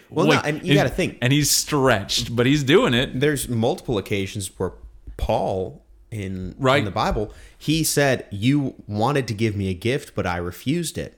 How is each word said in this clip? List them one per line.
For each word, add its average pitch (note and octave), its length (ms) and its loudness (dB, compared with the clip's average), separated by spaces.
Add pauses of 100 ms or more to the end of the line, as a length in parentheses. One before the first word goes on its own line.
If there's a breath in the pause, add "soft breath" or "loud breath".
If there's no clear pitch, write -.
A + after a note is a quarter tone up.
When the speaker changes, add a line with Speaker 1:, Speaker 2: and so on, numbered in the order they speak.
Speaker 1:
Well, D#3 160 0
no, D#3 80 6
Speaker 2:
Like, - 140 2
Speaker 1:
and D3+ 140 -2
you F3 120 -2
Speaker 2:
he's, - 20 8
Speaker 1:
gotta D#3 140 4
think. - 320 -2
Speaker 2:
and B2 100 2
he's D3 200 2
stretched, A#2+ 840 0
but B2 100 4
he's C#3+ 180 2
doing D#3 300 4
it. B2+ 260 0
Speaker 1:
There's C#3+ 280 0
multiple B2 500 0
occasions G2 600 -4
where F#2 160 -4 (440)
Paul G#2+ 680 -2 (260)
in, F#2+ 480 -8
Speaker 2:
Right. C3+ 220 4
Speaker 1:
in G#2+ 60 -2
the F#2+ 60 -6
Bible, A#2+ 420 -2 (240 loud breath)
he D#3+ 260 0
said, - 480 2
"You C3 440 0 (120)
wanted A#2 400 0
to A#2+ 60 -2
give G2+ 240 0
me G2 100 0
a F#2+ 60 0
gift, A#2+ 420 -4
but F#2 100 -2
I F2 120 -2
refused C3 600 -4
it." - 200 -8